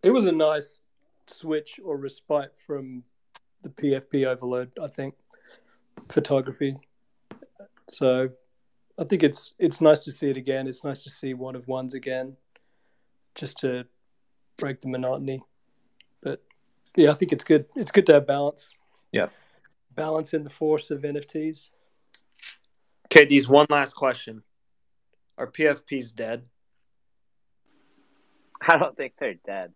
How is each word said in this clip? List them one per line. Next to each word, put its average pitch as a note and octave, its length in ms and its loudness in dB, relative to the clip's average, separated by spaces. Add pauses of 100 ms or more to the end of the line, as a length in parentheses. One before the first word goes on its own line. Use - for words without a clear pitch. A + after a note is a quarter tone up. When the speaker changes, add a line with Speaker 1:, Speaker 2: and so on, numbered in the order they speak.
Speaker 1:
It F#3+ 80 6
was A#3+ 160 4
a F3 40 4
nice D#3 500 0 (460)
switch D#3 560 -8
or D#3 140 -6
respite C#3 600 -6
from C3 460 -12 (600)
the D3 60 -14
P C#3 240 -2
F C3+ 160 -6
P C3+ 160 0
overload, B2+ 460 -4 (100)
I D3+ 60 -8
think, C3+ 260 -12 (960)
photography. C3+ 680 -2 (1080)
So C3 420 0 (680)
I F3 60 -6
think D#3 180 0
it's, - 380 0
it's D#3+ 220 0
nice D3+ 240 8
to D3 60 -12
see C#3 200 -4
it C3 60 -4
again. C3 300 -6
It's B2+ 160 -12
nice C#3 200 -8
to C#3 80 -16
see C3 240 -10
one C3 200 -12
of B2 120 -14
ones C3 260 -8
again, C3 420 -8 (1000)
just - 240 -12
to B2 260 -4 (720)
break C#3 240 -8
the C3+ 60 -10
monotony. C3 560 -6 (760)
But - 220 -8 (520)
yeah, D3+ 160 8
I - 20 2
think D#3 200 -2
it's C#3 100 -4
good. D3 320 4
It's - 160 -6
good G3 160 6
to E3 60 6
have C#3+ 120 4
balance. C#3+ 480 -4 (380)
Speaker 2:
Yeah. F#2+ 160 0 (680)
Speaker 1:
Balance D#3 400 -6
in D#3 100 -4
the C#3+ 60 -14
force D3+ 400 -2
of C#3+ 160 -6
N D3 120 -6
F C#3+ 100 -10
Ts. D#3 420 -8 (1400)
Speaker 2:
Okay, D3 220 10
Deez, C#3 200 4
one D3 220 8
last C#3+ 240 0
question. A#2+ 480 -4 (960)
Are - 80 -6
P D#3 220 0
F D3 180 0
Ps B2 260 -8
dead? A#2 360 -10 (2000)
Speaker 3:
I E3 200 4
don't D3+ 180 -2
think C3 220 -8
they're A2 160 -4
dead. F#2 400 -10